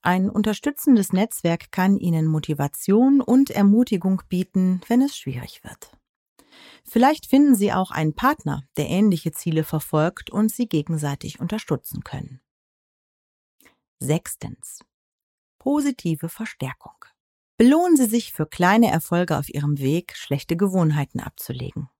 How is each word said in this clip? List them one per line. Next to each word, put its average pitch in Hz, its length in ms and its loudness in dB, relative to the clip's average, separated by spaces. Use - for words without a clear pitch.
Ein 185 300 0
unterstützendes 214 800 2
Netzwerk 185 600 -2
kann 190 240 2
Ihnen 165 300 0
Motivation 160 960 2
und 262 300 4
Ermutigung 202 800 2
bieten, 185 600 0
wenn 247 140 4
es 285 140 -2
schwierig - 480 -12
wird. - 280 -20
Vielleicht 262 420 0
finden 277 280 4
Sie 202 180 0
auch 185 180 -2
einen 156 240 -2
Partner, 160 480 -2
der 147 120 -4
ähnliche 180 440 0
Ziele 156 320 -4
verfolgt - 680 -4
und 220 200 0
Sie 240 180 -6
gegenseitig 147 720 -6
unterstützen - 640 -6
können. 139 380 -14
Sechstens. - 840 -8
Positive 269 720 -2
Verstärkung. - 680 -12
Belohnen 311 400 6
Sie 262 100 4
sich 226 260 -2
für 156 140 -4
kleine 202 440 4
Erfolge 170 460 0
auf - 160 -6
Ihrem 147 260 -2
Weg, 143 380 -2
schlechte - 400 -4
Gewohnheiten 165 640 0
abzulegen. 131 800 -12